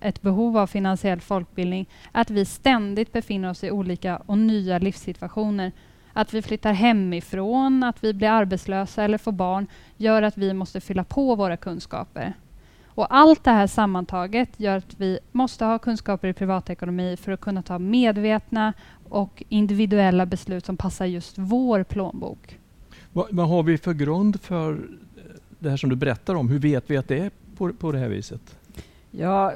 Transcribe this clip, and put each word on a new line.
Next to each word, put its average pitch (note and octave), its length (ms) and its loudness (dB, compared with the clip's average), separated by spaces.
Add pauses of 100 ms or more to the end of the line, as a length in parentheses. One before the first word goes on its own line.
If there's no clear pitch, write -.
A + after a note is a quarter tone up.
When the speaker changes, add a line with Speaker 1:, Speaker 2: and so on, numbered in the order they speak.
Speaker 1:
ett - 220 -4
behov A3 360 2
av G3 80 2
finansiell F#3+ 540 0
folkbildning F#3 680 -4 (240)
är A#3 80 0
att A#3 100 0
vi G3+ 140 2
ständigt G#3+ 680 0
befinner G3 380 -4
oss F3 140 -10
i F#3 60 -4
olika F3+ 460 -4
och G#3 220 -2
nya G#3 400 2
livssituationer. G3 920 -4 (400)
Att G#3+ 220 -2
vi G#3+ 80 -2
flyttar G#3+ 300 -2
hemifrån, G#3+ 1120 2
att A#3+ 220 -2
vi A3 100 0
blir G#3 140 2
arbetslösa G3 720 0
eller G#3+ 160 2
får A3 140 -4
barn F#3+ 340 -2 (300)
gör A3 260 4
att G#3 160 0
vi G3 160 0
måste F#3 260 -6
fylla F#3 240 -4
på C4+ 300 0
våra F#3 220 -2
kunskaper. - 800 -8 (640)
Och G#3 100 0 (100)
allt D#4 280 8
det B3+ 60 6
här G3+ 160 6
sammantaget G3 880 -2
gör G3 200 0
att - 240 -8
vi F#3 180 -2 (140)
måste B3 320 -2
ha A3+ 140 2
kunskaper G#3 500 -2
i F#3 40 -2
privatekonomi F3+ 840 -4
för - 160 -8
att F#3+ 80 -6
kunna F#3+ 220 -4
ta F3+ 160 -6
medvetna G#3+ 920 2 (360)
och - 400 -4
individuella G3+ 800 4
beslut F3+ 400 -6
som F#3+ 100 -6
passar F#3 300 -4
just F3 320 -8
vår A3 440 2
plånbok. - 760 -8 (540)
Speaker 2:
Vad, F3 180 -2
vad F3 180 2
har E3+ 140 4
vi D#3+ 160 4
för F3 140 -2
grund E3+ 480 0
för D#3 480 -4 (680)
det D3+ 120 -4
här C#3 60 0
som C3+ 140 0
du B2+ 60 2
berättar C#3 380 -2
om? C3 140 0
Hur C#3+ 100 2
vet C#3+ 320 0
vi D3 60 0
att C3 120 -2
det C3+ 100 0
är F#3+ 120 -4 (260)
på, F#3 160 -4
på D#3+ 200 -6
det C#3 60 -2
här B2 100 -2
viset? G#2+ 480 -10 (540)
Speaker 3:
Ja, F#3+ 460 0